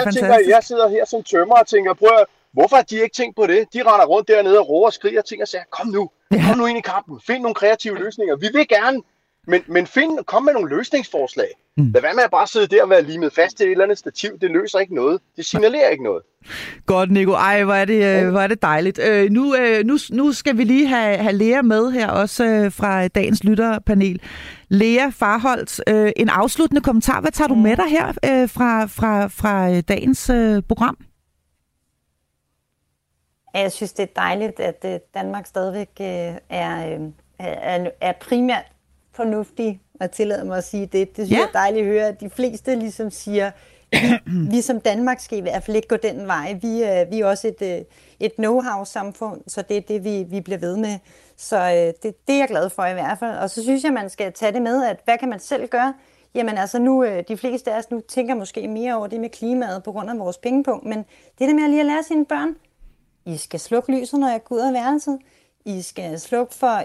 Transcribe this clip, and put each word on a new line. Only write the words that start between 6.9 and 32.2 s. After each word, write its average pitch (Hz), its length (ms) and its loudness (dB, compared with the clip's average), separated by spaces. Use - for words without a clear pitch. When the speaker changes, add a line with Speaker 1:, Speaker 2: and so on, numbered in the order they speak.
Speaker 1:
find 254 140 -2
nogle 226 140 -2
kreative 214 480 2
løsninger. 202 320 -2
Vi 185 180 -4
vil 294 140 4
gerne, 233 340 2
men, 180 180 4
men 175 200 0
find, 302 400 0
kom 233 160 0
med 294 100 4
nogle 190 240 0
løsningsforslag. 170 680 -2
Speaker 2:
Mm. 135 160 4
Speaker 1:
Lad 120 80 6
være 156 120 -2
med 247 100 4
at 226 80 2
bare 196 160 4
sidde 214 280 2
der 214 80 8
og 190 60 0
være 185 120 8
limet 156 320 -2
fast - 240 2
til 208 80 2
et 185 60 2
eller 185 120 4
andet 202 140 2
stativ. - 440 -10
Det 180 100 0
løser 190 280 0
ikke 180 160 -2
noget. 143 240 2
Det 165 80 -10
signalerer 240 440 4
ikke 139 140 -2
noget. 98 180 -2
Speaker 2:
Godt, 185 260 2
Nico. 196 200 4
Ej, 202 320 2
hvor 202 100 2
er 196 120 2
det, 214 80 0
øh, 214 80 4
Speaker 1:
Ja. 190 280 2
Speaker 2:
hvor 190 100 0
er 196 80 0
det 214 140 -2
dejligt. 170 380 0
Øh, 208 320 4
nu, 269 240 2
øh, 226 300 2
nu, 285 120 2
nu 277 200 2
skal 240 260 -2
vi 226 60 2
lige 262 240 4
have, 220 300 0
have 208 160 0
Lea 226 280 2
med 226 300 2
her, 233 180 -2
også, 214 360 0
øh, 208 260 2
fra 190 360 0
dagens 202 360 0
lytterpanel. 208 800 2
Lea 233 400 4
Farholt, 226 800 -2
øh, 214 280 4
en 226 140 2
afsluttende 285 520 2
kommentar. 247 400 2
Hvad 311 100 0
tager 302 160 0
du 269 80 2
Speaker 3:
Mm. 220 60 6
Speaker 2:
med 214 160 4
dig 370 120 2
her, 311 180 2
øh, 254 420 0
fra, 226 360 0
fra, 202 420 0
fra, 190 440 0
øh, 175 160 2
dagens, 254 420 0
øh, 220 340 2
program? 220 340 -2